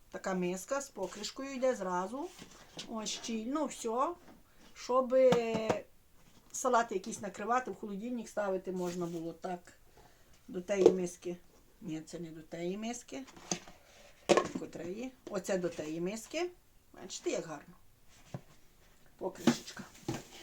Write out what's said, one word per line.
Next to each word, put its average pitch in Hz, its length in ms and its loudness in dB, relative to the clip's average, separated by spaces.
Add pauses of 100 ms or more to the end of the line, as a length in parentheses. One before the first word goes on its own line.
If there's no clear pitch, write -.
(120)
Така 190 220 -2
миска 185 460 0
з 277 80 -8
покришкою 214 680 -6
йде 254 200 4
зразу. 202 540 -2 (600)
Ось, 214 200 -4
щільно, 247 580 -2
все. 240 420 0 (640)
Щоб 254 420 4 (1400)
салати 233 420 4
якісь 190 260 -4
накривати, 214 500 0
в 196 40 -4
холодильник 220 540 -6
ставити 190 440 0
можна 180 340 0
було 165 260 -4
так. 180 400 -8 (760)
До 185 120 -6
тієї 185 320 8
миски. 180 440 -2 (440)
Ні, 160 200 -6
це 160 180 -12
не 165 120 -8
до 160 120 -14
тієї 175 360 -4
миски. 240 440 -8 (1400)
Котра - 260 -8
є? 220 260 -6 (200)
Оце 196 280 0
до 175 100 0
тієї 160 320 -4
миски. 226 500 -2 (520)
Бачите, - 280 -6
як - 160 -2
гарно. 160 280 -12 (1400)
Покришечка. - 680 0 (580)